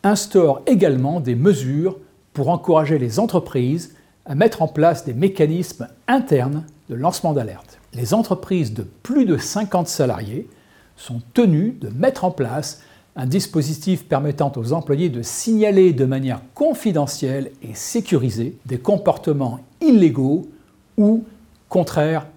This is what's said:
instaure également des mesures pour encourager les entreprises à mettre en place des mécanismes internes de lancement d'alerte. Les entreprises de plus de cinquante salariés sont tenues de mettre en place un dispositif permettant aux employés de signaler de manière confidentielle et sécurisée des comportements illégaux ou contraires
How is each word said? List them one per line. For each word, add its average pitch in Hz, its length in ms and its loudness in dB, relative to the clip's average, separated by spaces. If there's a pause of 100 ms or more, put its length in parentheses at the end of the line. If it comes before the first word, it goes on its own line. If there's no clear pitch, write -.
instaure 185 640 2
également 160 540 2
des 123 160 -2
mesures 151 600 0 (360)
pour 147 160 -2
encourager 156 480 2
les 123 220 -2
entreprises 165 720 -2 (320)
à 143 80 -10
mettre 190 300 2
en 156 40 -2
place 165 380 0
des 127 80 -8
mécanismes 160 760 -2 (200)
internes 156 560 0 (260)
de 120 60 -8
lancement 160 380 -2
d'alerte. 107 460 -6 (140)
Les 120 200 -4
entreprises 185 600 -2
de 110 100 -10
plus 254 420 -2
de 165 120 0
cinquante 180 500 -4
salariés 117 600 -4 (500)
sont 120 240 -10 (120)
tenues 214 480 2
de 127 80 -10
mettre 147 360 -2
en 180 60 0
place 131 500 -6 (340)
un 135 100 -6
dispositif 156 800 -2
permettant 143 500 -2
aux 120 180 -4
employés 160 360 -2
de 120 140 -6
signaler 202 680 4
de 131 120 2
manière 135 360 -2 (120)
confidentielle 143 960 -2 (120)
et - 100 -14
sécurisée 127 920 -2
des 127 120 -6
comportements 139 840 0 (220)
illégaux 165 680 4 (500)
ou 220 260 4 (440)
contraires 160 680 0